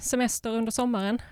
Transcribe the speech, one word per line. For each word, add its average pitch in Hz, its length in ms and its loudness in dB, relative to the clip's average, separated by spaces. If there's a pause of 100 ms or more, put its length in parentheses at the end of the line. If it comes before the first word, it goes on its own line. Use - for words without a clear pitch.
semester 247 500 0
under 226 220 0
sommaren 233 600 0